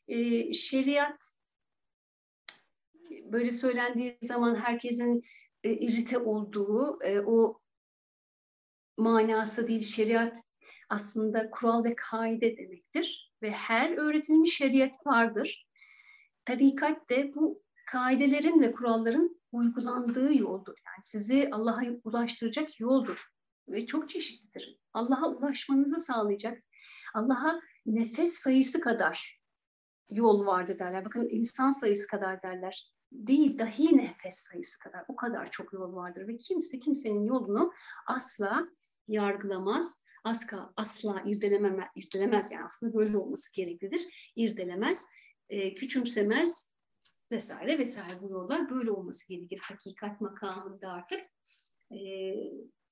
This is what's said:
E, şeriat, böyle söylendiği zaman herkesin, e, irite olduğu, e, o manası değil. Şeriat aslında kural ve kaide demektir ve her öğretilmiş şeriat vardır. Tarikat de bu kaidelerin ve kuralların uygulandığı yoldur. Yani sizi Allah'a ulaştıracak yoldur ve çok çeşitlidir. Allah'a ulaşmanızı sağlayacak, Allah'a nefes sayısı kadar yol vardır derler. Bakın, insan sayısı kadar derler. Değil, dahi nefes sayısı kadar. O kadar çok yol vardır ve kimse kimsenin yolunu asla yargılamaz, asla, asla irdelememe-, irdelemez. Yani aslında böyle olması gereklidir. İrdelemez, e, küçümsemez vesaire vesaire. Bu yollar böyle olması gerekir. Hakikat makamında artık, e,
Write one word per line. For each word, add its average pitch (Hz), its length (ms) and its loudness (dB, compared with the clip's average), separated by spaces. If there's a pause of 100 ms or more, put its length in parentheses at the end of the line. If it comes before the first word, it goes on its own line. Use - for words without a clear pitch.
E, 233 460 0
şeriat, 285 800 0 (1900)
böyle 233 280 -2
söylendiği 247 720 -2
zaman 240 340 0
herkesin, 240 640 0 (420)
e, 226 100 0
irite 233 440 0
olduğu, 214 840 0
e, 196 180 2
o 226 400 4 (1400)
manası 220 720 2
değil. 226 140 0
Şeriat 226 560 0 (520)
aslında 220 600 -2
kural 233 340 2
ve 233 120 0
kaide 226 640 -2
demektir - 840 -8
ve 214 100 -6
her 254 460 0
öğretilmiş 302 600 4
şeriat 269 380 4 (100)
vardır. 233 600 2 (800)
Tarikat 277 640 2
de 277 260 2
bu 311 280 0 (280)
kaidelerin 277 680 4
ve 240 100 6
kuralların 233 720 2 (100)
uygulandığı 247 800 2
yoldur. 190 400 0 (120)
Yani 180 180 -16
sizi 262 480 2
Allah'a 220 300 0 (220)
ulaştıracak 233 760 -4
yoldur 226 480 0 (400)
ve 226 180 -6
çok 311 240 -4
çeşitlidir. - 720 -12 (140)
Allah'a 254 360 0
ulaşmanızı 277 720 0
sağlayacak, 214 640 -2 (500)
Allah'a 269 480 0 (240)
nefes 226 480 0
sayısı 269 480 4
kadar 202 600 -2 (680)
yol 208 360 6
vardır 185 340 0
derler. 185 260 -4
Bakın, 233 240 -2
insan 233 420 2
sayısı 208 360 2
kadar 190 360 -4
derler. 185 500 -10 (180)
Değil, 269 480 4
dahi 269 380 6
nefes 180 380 -2 (160)
sayısı - 280 -6
kadar. - 280 -14
O 269 80 -12
kadar - 360 -6
çok - 220 -12
yol 185 220 -10
vardır 180 320 -10
ve 233 100 -8
kimse 277 420 -4
kimsenin 220 460 0
yolunu 240 460 0 (360)
asla 254 600 0 (400)
yargılamaz, 202 1000 -2 (180)
asla, 220 520 -6
asla 208 500 -4
irdelememe-, 202 720 0
irdelemez. 196 560 0
Yani - 140 -10
aslında - 280 -6
böyle 214 240 2
olması - 380 -4
gereklidir. 196 800 -6
İrdelemez, 208 720 -2 (420)
e, 196 240 -4
küçümsemez 247 1000 0 (560)
vesaire 269 480 -2
vesaire. 190 420 -6
Bu 196 80 -10
yollar 190 400 -4
böyle 247 220 -2
olması 190 420 -8
gerekir. 175 300 -12
Hakikat 202 580 -14
makamında 190 720 -10
artık, 180 280 -10 (720)
e, - 60 -14 (960)